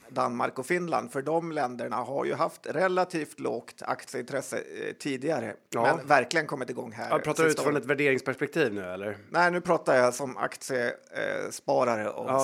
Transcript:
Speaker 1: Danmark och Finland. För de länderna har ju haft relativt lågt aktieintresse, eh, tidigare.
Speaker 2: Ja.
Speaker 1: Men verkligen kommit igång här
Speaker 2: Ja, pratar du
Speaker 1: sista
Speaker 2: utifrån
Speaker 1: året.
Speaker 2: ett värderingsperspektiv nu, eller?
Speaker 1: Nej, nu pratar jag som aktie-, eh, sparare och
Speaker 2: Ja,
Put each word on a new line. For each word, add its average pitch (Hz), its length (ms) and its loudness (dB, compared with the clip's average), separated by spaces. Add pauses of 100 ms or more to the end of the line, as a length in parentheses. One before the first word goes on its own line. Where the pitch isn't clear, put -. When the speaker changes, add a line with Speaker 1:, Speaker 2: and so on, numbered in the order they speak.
Speaker 1:
Danmark 127 500 -2
och 127 60 -6
Finland. 160 460 -2
För 139 100 -4
de 165 300 0
länderna 123 440 -4
har 127 300 -2
ju 143 80 -2
haft 156 340 -2
relativt 180 720 0
lågt 123 420 -6
aktieintresse, 127 760 -6
eh, 98 360 -6
tidigare. 131 600 -4 (140)
Speaker 2:
Ja. - 120 0 (160)
Speaker 1:
Men 151 100 -12
verkligen 143 400 4
kommit 131 220 -6
igång 120 220 -8
här 113 180 -6
Speaker 2:
Ja, 151 100 4
pratar 151 240 2
du 160 60 6
Speaker 1:
sista 147 120 2
Speaker 2:
utifrån 147 120 2
Speaker 1:
året. 139 100 0
Speaker 2:
ett 123 60 0
värderingsperspektiv 135 840 2
nu, 101 100 -6
eller? 98 340 -6 (120)
Speaker 1:
Nej, 175 220 4
nu 175 100 0
pratar 165 340 2
jag 123 180 6
som 131 240 -6
aktie-, 123 560 -2 (180)
eh, 101 380 -4
sparare 120 600 2
och 123 200 -4
Speaker 2:
Ja, 131 140 4